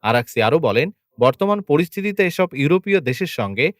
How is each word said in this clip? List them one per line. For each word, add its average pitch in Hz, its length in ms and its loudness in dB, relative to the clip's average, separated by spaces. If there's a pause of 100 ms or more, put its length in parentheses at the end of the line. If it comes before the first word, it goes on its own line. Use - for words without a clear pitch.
আরাকচি 120 380 -2
আরও 120 160 4
বলেন, 127 300 0 (300)
বর্তমান 196 440 2
পরিস্থিতিতে 190 640 0
এসব 180 280 -2
ইউরোপীয় 180 460 0
দেশের 131 360 -4
সঙ্গে 104 300 -2 (120)